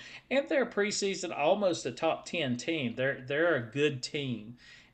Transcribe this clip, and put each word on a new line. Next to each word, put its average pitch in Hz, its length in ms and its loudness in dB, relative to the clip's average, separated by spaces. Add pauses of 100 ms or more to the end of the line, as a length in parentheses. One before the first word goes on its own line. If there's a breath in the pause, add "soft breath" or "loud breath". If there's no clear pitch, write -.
(300 loud breath)
And 277 160 2
they're 285 200 2
preseason 196 680 -2
almost 175 520 2
a 123 60 0
top - 340 0
ten 135 320 0
team. 139 380 -2
They're, 131 300 -2
they're 156 280 2
a 120 80 0
good 135 400 0
team. 120 540 -6 (360 loud breath)